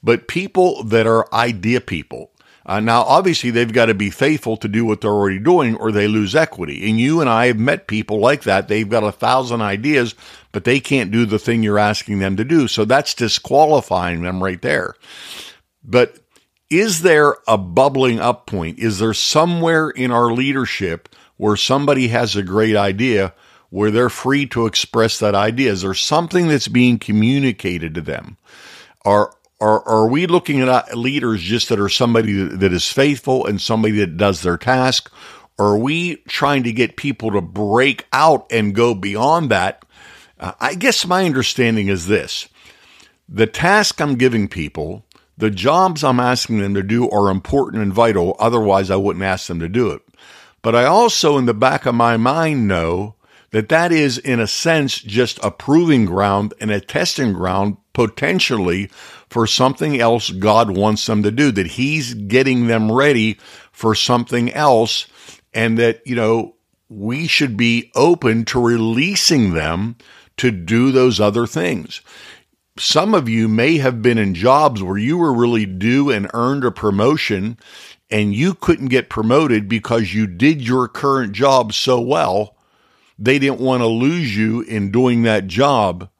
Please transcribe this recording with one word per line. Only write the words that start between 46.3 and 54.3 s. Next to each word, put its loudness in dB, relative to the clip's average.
them -2
to -2
do 0
are 2
important -2
and -2
vital. 2
Otherwise, 2
I 0
wouldn't -2
ask -4
them -6
to -6
do 0
it. -10
But 0
I 4
also, 2
in 0
the 0
back 0
of 0
my 2
mind, 0
know -2
that -2
that 2
is, 0
in -2